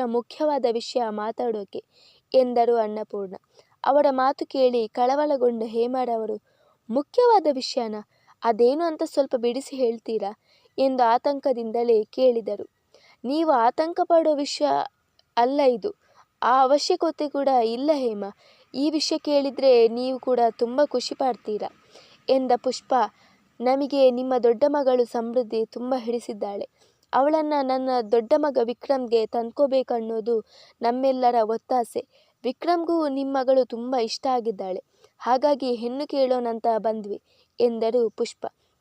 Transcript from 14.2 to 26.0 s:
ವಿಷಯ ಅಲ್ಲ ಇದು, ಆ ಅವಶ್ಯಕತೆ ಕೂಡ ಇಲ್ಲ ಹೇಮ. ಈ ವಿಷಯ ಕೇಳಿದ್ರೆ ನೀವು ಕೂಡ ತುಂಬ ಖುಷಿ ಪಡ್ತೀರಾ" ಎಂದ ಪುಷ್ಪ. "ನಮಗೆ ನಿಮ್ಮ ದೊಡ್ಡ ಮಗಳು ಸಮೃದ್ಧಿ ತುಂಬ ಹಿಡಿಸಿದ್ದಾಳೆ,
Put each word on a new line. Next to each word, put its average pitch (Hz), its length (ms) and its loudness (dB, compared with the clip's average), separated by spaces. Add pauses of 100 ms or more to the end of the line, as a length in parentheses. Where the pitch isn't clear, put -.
ವಿಷಯ 285 320 -2 (680)
ಅಲ್ಲ 269 240 2
ಇದು, 240 340 0 (480)
ಆ 254 200 4
ಅವಶ್ಯಕತೆ 294 640 0
ಕೂಡ 277 180 -2 (160)
ಇಲ್ಲ 240 300 -2
ಹೇಮ. 226 320 -4 (500)
ಈ 285 140 -2
ವಿಷಯ 311 280 -2
ಕೇಳಿದ್ರೆ 262 680 4
ನೀವು 247 320 -2
ಕೂಡ 247 200 0 (180)
ತುಂಬ 247 280 0
ಖುಷಿ - 300 -6
ಪಡ್ತೀರಾ" 214 540 -4 (600)
ಎಂದ 262 260 2
ಪುಷ್ಪ. - 380 -4 (680)
"ನಮಗೆ 262 500 4
ನಿಮ್ಮ 254 220 -2 (100)
ದೊಡ್ಡ 233 240 4
ಮಗಳು 254 380 2
ಸಮೃದ್ಧಿ 226 600 -4
ತುಂಬ 247 320 -6
ಹಿಡಿಸಿದ್ದಾಳೆ, 220 720 -8 (440)